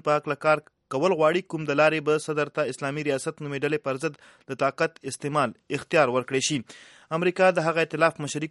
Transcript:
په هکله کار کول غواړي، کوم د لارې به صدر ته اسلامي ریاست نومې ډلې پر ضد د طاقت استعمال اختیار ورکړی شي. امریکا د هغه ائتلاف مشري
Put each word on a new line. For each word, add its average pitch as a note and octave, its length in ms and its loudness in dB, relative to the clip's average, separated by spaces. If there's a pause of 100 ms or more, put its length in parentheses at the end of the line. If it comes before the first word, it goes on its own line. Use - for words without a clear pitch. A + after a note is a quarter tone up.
په D3 140 2
هکله C#3+ 260 -4
کار D3+ 160 4 (340)
کول D#3+ 180 2
غواړي، D#3+ 400 2
کوم D#3 120 -6
د C#3+ 160 -2
لارې D#3 260 4
به D3+ 180 0
صدر D3 340 -4
ته C3+ 140 -2
اسلامي C#3+ 360 -6
ریاست C#3+ 340 -4
نومې C#3+ 220 -8
ډلې D3+ 200 -2
پر C3+ 180 -2
ضد D#3 120 -4 (380)
د B2+ 100 -10
طاقت D3 340 0 (140)
استعمال C#3 420 -2 (260)
اختیار C#3 360 2
ورکړی C3 320 0
شي. D3+ 120 -2 (600)
امریکا F3+ 400 4
د D#3+ 80 0
هغه E3 200 0
ائتلاف D#3+ 400 0
مشري D3+ 240 -6